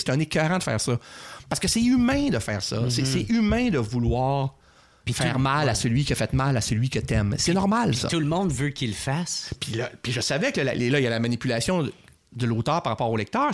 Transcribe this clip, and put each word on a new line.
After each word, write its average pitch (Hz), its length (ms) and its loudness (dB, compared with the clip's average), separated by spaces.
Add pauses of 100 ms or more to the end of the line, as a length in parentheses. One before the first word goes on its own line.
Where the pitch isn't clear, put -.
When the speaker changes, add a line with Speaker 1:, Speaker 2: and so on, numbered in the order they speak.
Speaker 1:
C'est 139 60 0
un 139 80 2
écœurant 156 400 2
de - 40 -4
faire 113 180 -2
ça. » 120 180 0 (500)
Parce 160 100 -2
que 196 80 0
c'est 226 140 2
humain 262 480 4
de 127 100 0
faire 107 220 -2
ça. 117 280 -2
C'est, 120 120 0
Speaker 2:
Mhm. 131 60 0
Speaker 1:
c'est 131 220 0
humain 226 400 2
de 156 100 2
vouloir 123 760 0 (500)
Speaker 2:
Puis 120 80 -2
Speaker 1:
faire 123 200 -2
Speaker 2:
tout 127 60 0
Speaker 1:
mal 139 260 2
Speaker 2:
ouais. 123 60 2
Speaker 1:
à 104 40 0
celui 131 300 2
qui 139 80 0
a - 20 0
fait - 180 -2
mal 135 240 2
à 104 40 0
celui 117 280 0
que 123 100 -2
t'aimes. 107 380 0
C'est 170 160 0
normal, 196 380 2
Speaker 2:
Puis 127 80 0
Speaker 1:
ça. - 80 -2
Speaker 2:
tout 170 120 0
le 147 80 2
monde 175 240 0
veut 135 180 -2
qu'il 131 200 -4
le 98 60 -4
fasse. - 640 -4
Speaker 1:
Puis - 140 -6
là, 117 160 -4 (120)
puis - 100 -4
je 117 100 -2
savais 175 300 0
que 180 100 -2
là, 127 140 0
là, 123 240 2
il 135 40 2
y 120 40 2
a - 20 0
la 113 100 0
manipulation 120 640 0 (480)
de 123 140 -4
l'auteur 117 380 0
par 123 80 -2
rapport 117 180 -2
au 113 80 0
lecteur, 240 360 0